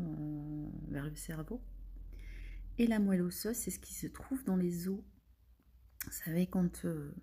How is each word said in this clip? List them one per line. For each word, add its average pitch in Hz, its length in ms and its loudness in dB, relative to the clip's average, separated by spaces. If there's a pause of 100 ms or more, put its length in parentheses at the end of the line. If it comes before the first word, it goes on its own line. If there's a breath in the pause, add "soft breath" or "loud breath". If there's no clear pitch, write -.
(180)
euh, 151 760 -4
vers 143 160 -2
le 151 80 -4
cerveau. 160 460 -6 (1160 loud breath)
Et 233 80 8
la 226 100 6
moelle 190 240 6
osseuse, 208 360 0
c'est - 120 -2
ce 185 100 -4
qui - 140 -12
se 160 140 -4
trouve - 360 -4
dans 185 140 4
les 175 300 4
os. 196 160 0 (1040)
Vous - 60 -6
savez, 175 360 2
quand, 180 380 2
euh, 151 260 -2 (100)